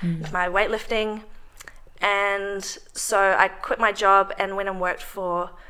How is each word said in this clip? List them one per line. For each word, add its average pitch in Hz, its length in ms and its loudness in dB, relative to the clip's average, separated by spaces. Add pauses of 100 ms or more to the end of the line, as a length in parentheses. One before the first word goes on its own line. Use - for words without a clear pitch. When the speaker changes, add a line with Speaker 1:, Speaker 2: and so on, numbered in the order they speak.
Speaker 1:
Mm. 170 160 -2
Speaker 2:
into 156 160 -8
my 180 160 0
weightlifting. 214 720 -2 (800)
And 202 640 0 (280)
so - 260 0 (200)
I 185 100 6
quit - 300 -6
my 220 140 2
job 196 460 6
and 196 180 -2
went 196 120 -2
and 190 120 -4
worked 180 220 -2
for 180 480 -4 (180)